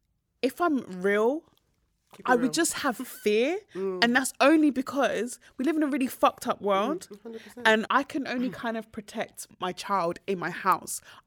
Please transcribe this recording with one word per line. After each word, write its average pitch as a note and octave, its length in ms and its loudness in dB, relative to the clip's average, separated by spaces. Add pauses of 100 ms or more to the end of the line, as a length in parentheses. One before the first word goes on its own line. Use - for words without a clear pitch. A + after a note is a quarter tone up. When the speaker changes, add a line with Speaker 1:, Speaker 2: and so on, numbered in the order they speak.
(420)
Speaker 1:
if - 200 -2
I'm D#4 240 2 (160)
real, G#3+ 420 2 (720)
Speaker 2:
Keep - 140 -20
it B3 40 4
Speaker 1:
I B3+ 40 6
would A#3+ 80 4
Speaker 2:
real. C4+ 80 0
Speaker 1:
just D#4+ 240 0
have C4 220 -2
fear. B3 680 0
Speaker 2:
<laughs> - 120 -20
Mm. F#3+ 280 -2
Speaker 1:
And A#3+ 120 4
that's C4+ 260 0
only D4+ 280 6
because A#3+ 680 -2 (180)
we C4 80 -2
live E4 120 2
in D4+ 60 2
a D4 40 2
really C4 200 0
fucked - 400 0
up - 140 -2
world. G3+ 500 0
Speaker 2:
Mm, G#3 120 -18
hundred A3+ 200 -14
percent. A3+ 240 -6
Speaker 1:
And A3 220 4
I B3+ 140 2
can C#4+ 240 -6
only B3 220 -2
kind A#3 280 -6
of A3 140 -10
protect - 560 -10 (140)
my F3+ 100 -4
child F3 560 -2
in F#3+ 120 -2
my E3 100 -4
house. - 500 0 (280)